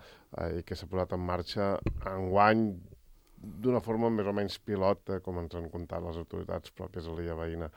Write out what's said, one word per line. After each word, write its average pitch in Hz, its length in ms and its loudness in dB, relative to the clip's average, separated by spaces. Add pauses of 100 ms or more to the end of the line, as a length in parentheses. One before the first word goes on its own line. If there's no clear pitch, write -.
(380)
eh, 85 220 -2
i 87 40 -6
que 95 120 -10
s'ha 90 160 -10
posat 92 240 0
en 90 100 -2
marxa 90 480 0 (380)
enguany 101 560 6 (680)
d'una 113 480 0
forma 113 260 2
més 107 180 2
o 101 60 2
menys 101 260 -2
pilot, 98 500 0
eh, 95 140 -2
com 90 160 -4
ens 85 160 -6
han 85 140 -6
contat 87 340 -6
les 85 140 -6
autoritats 85 540 -6
pròpies 90 360 -10
a 82 60 -6
l'illa 82 240 -4
veïna. 82 400 -4